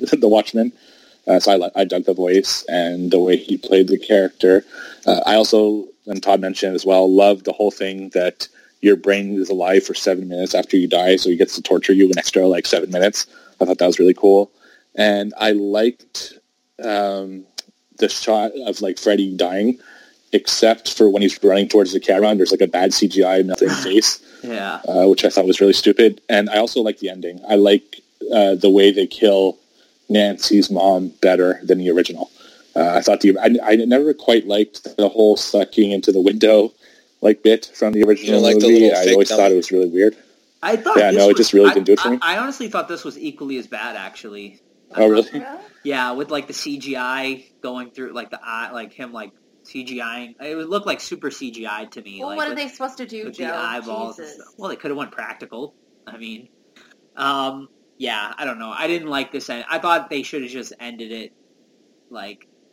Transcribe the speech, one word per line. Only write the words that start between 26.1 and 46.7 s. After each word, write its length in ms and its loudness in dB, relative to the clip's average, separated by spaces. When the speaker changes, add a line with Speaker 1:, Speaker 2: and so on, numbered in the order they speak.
Speaker 1:
And 220 0
I 80 -2
also 240 -2
like 180 -4
the 100 -8
ending. 380 -12
I 80 2
like, 460 2
uh, 220 4
the 140 4
way 220 6
they 160 0
kill 500 0
Nancy's 600 0
mom 400 0
better 420 2
than 140 2
the 140 -2
original. 380 -2
Uh, 200 0
I 60 0
thought 200 0
the, 160 4
I, 260 2
I 120 2
never 380 2
quite 340 0
liked 500 -4
the 100 2
whole 300 4
sucking 540 0
into 200 -2
the 80 2
window, 540 4
like, 220 2
bit 300 2
from 200 -4
the 100 2
original 220 2
Speaker 3:
You 80 -4
don't 100 2
like 160 4
the 80 4
Speaker 1:
movie. 140 6
Speaker 3:
little 180 4
Speaker 1:
I 60 0
Speaker 3:
fake 80 4
Speaker 1:
always 160 4
Speaker 3:
dummy? 120 2
Speaker 1:
thought 100 6
it 40 4
was 160 -2
really 160 2
weird. 300 2
Speaker 2:
I 120 -2
thought 220 0
Speaker 1:
Yeah, 140 4
Speaker 2:
this 80 2
Speaker 1:
no, 60 6
it 20 6
Speaker 2:
was, 100 4
Speaker 1:
just 160 2
really 160 8
Speaker 2:
I, 60 4
Speaker 1:
didn't 100 0
do 80 6
it 60 4
for 80 -2
Speaker 2:
I, 40 0
Speaker 1:
me. 100 -2
Speaker 2:
I 180 -2
honestly 300 -8
thought 180 -6
this 180 -12
was 140 -14
equally 400 -10
as 80 -14
bad, 280 -12
actually. 640 -18
Speaker 1:
Oh, 140 4
really? 200 2
Speaker 4:
Really? 180 -16
Speaker 2:
Yeah, 300 -6
with, 180 -10
like, 160 -8
the 60 -16
C 240 -12